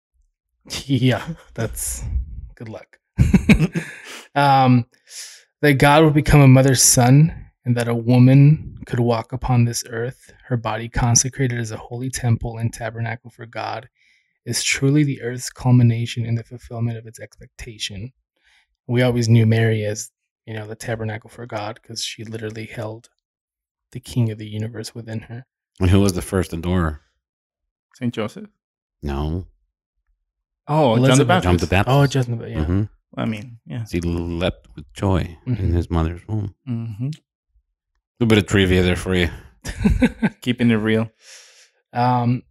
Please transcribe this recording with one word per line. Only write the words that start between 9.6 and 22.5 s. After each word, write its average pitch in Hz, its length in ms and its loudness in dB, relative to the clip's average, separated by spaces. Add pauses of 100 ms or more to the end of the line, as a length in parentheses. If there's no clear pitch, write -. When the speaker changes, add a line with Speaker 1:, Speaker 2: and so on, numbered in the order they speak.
Speaker 1:
this 117 240 -4
earth, 117 440 -10 (140)
her 123 100 -4
body 113 320 -6
consecrated 123 680 -2
as 110 140 -8
a 110 40 -10
holy 123 320 -10
temple 117 500 -2
and 113 140 -4
tabernacle 113 580 -10
for 117 160 -20
God, 110 420 -10 (560)
is 120 180 -6
truly 143 400 2
the 139 200 -2
earth's 123 280 -8
culmination 117 720 2
in 117 120 -4
the 113 80 -8
fulfillment 117 540 -8
of 117 80 -20
its 113 120 -20
expectation. 107 920 -16 (760)
We 123 160 0
always 120 260 0
knew 117 160 6
Mary 110 400 2
as, 104 280 -8 (340)
you 117 80 -12
know, 107 140 -12
the 110 80 -14
tabernacle 107 540 -8
for 117 160 -18
God, 110 360 -10
'cause 117 220 -12
she - 180 -12
literally 110 440 -12